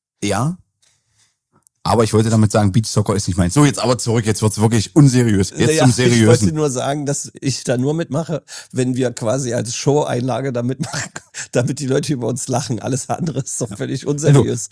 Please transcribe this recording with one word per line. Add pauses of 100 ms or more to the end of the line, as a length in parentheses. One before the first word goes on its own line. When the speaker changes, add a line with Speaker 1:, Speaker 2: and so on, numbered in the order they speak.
(220)
Speaker 1:
Ja. (1300)
Aber
ich
wollte
damit
sagen,
Beach
Soccer
ist
nicht
meins.
So,
jetzt
aber
zurück,
jetzt
wird's
wirklich
unseriös.
Jetzt
Speaker 2:
Naja,
Speaker 1:
zum
Speaker 2:
ich
wollte
Speaker 1:
Seriösen.
Speaker 2:
nur
sagen,
dass (100)
ich
da
nur
mitmache, (300)
wenn
wir
quasi
als
Show-Einlage
da
mitmachen, (180)
<laughs>
damit
die
Leute
über
uns
lachen.
Alles
andere
ist
doch
völlig
Speaker 1:
Also,
Speaker 2:
unseriös.